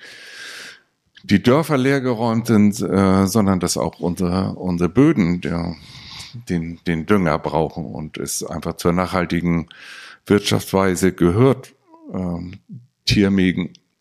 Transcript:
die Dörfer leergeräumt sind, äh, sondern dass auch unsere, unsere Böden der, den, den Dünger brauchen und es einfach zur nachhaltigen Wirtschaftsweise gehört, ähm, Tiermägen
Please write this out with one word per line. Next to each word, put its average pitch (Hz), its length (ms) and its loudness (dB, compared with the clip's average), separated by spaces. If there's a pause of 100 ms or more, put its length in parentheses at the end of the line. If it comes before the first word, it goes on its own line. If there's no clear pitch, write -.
(1200)
die 95 200 2
Dörfer 147 340 2
leergeräumt 120 720 0
sind, 104 340 4
äh, 95 440 4
sondern 98 340 2
dass 87 180 -2
auch - 220 -4
unsere, 92 540 -2
unsere 87 360 -2
Böden 95 520 2
der, 85 340 -4 (720)
den, 85 400 -4
den 82 180 -2
Dünger 87 320 2
brauchen 78 480 -2
und - 320 -12
es - 260 -8
einfach 85 340 -8
zur 87 160 0
nachhaltigen 87 760 0 (600)
Wirtschaftsweise 95 880 2
gehört, 117 640 2 (360)
ähm, 90 480 -8 (460)
Tiermägen 98 680 2 (280)